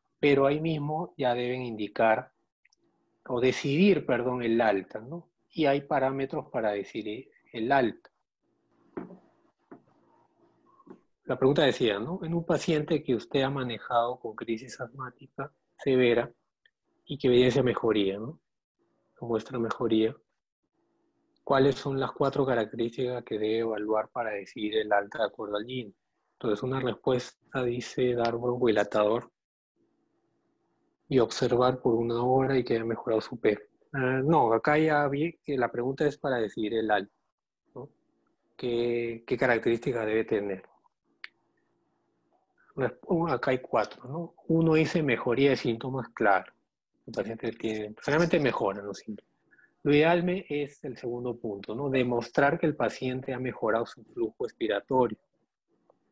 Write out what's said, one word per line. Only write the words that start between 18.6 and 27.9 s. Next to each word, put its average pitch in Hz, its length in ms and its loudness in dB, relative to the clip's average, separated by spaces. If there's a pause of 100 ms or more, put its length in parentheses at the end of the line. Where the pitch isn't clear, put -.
Que 123 60 -12
muestra 117 340 -4
mejoría, 110 560 0 (1300)
¿cuáles 135 320 4
son 135 240 -4
las 131 120 -4
cuatro 139 340 0
características 120 800 -2
que 110 140 -6
debe 107 220 -2
evaluar 107 500 -2
para 117 220 -6
decidir 107 460 -6
el 104 140 -2
alta 101 280 0
de 113 60 2
acuerdo 104 320 -4
al 107 80 -6
gin? 123 300 -10 (380)
Entonces, 104 300 -4
una 131 160 -4
respuesta 127 840 -4
dice 123 520 -2